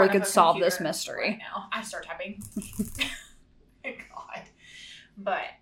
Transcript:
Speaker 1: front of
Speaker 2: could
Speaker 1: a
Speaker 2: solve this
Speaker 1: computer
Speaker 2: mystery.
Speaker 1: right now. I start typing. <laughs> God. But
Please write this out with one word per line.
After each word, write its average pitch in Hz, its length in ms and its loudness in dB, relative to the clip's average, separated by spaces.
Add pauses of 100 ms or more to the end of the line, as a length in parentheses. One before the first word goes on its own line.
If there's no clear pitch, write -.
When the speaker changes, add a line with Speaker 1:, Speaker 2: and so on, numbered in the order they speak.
Speaker 1:
front 196 100 6
of 190 60 4
Speaker 2:
could - 80 -
Speaker 1:
a - 20 -2
Speaker 2:
solve 165 300 8
this 175 160 4
Speaker 1:
computer 160 120 -2
Speaker 2:
mystery. - 420 -4
Speaker 1:
right 214 80 -6
now. - 340 -10
I 226 80 -4
start - 260 -10
typing. 190 340 -10 (140)
<laughs> - 1300 -10
God. - 580 -16 (760)
But 196 240 -2 (200)